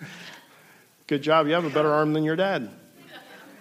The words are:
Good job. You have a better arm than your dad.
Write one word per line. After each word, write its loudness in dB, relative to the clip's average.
Good -2
job. 4
You 0
have 0
a -2
better 2
arm 2
than 0
your 0
dad. -2